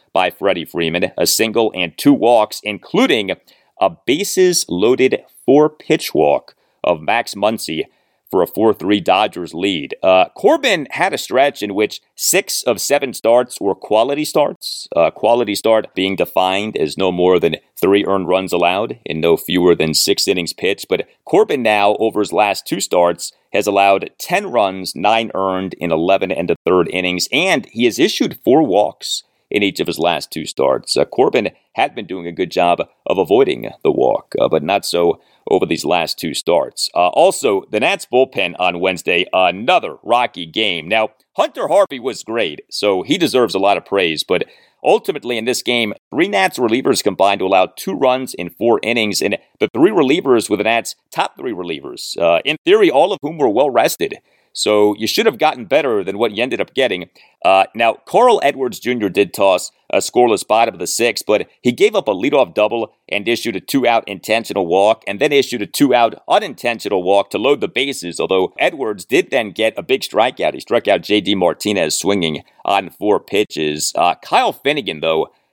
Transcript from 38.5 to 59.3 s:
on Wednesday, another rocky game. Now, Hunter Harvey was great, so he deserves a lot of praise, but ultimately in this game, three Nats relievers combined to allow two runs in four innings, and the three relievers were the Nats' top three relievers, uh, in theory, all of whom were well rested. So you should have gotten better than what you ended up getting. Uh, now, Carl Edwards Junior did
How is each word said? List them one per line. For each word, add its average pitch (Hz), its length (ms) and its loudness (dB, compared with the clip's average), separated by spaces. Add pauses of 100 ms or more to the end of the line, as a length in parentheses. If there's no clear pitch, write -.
on 87 200 0
Wednesday, 90 540 0
another 92 680 0
rocky 113 420 -2
game. 82 420 -4
Now, 110 220 0 (260)
Hunter 254 320 -2
Harvey 170 320 2
was 117 240 -8
great, 104 460 -4
so 98 320 0
he 131 160 -2
deserves 117 380 0
a 95 40 -2
lot 98 160 2
of 85 120 -4
praise, 85 360 0
but 90 220 -2 (380)
ultimately 147 560 -2
in 110 60 -6
this 123 180 -2
game, 117 320 -2 (160)
three 165 160 0
Nats 190 320 -2
relievers 123 420 2
combined 98 380 2
to 95 80 -2
allow 92 180 4 (100)
two 190 200 -6
runs 131 400 0
in 87 160 -8
four 113 320 2
innings, 110 360 -2
and 101 200 -2 (200)
the 110 140 0
three 143 160 2
relievers 131 580 2
were 101 100 0
the 98 60 -2
Nats' 113 320 -2 (140)
top - 260 -4
three 123 180 -8
relievers, 78 680 -10
uh, 85 260 4
in 156 200 -4
theory, 190 260 6
all 156 200 2
of 180 120 -4
whom 156 160 -8
were 135 100 2
well 131 220 2
rested. 117 480 0 (320)
So 104 460 2
you 107 100 -4
should 226 200 0
have 139 100 0
gotten 123 280 -2
better 127 380 0
than 95 140 -6
what 107 180 -2
you 110 80 -2
ended 123 160 -2
up 95 140 -8
getting. 101 360 -2 (360)
Uh, 95 200 4 (100)
now, 113 180 0 (120)
Carl 226 380 2
Edwards 131 360 -2
Junior 123 280 -2
did 92 240 0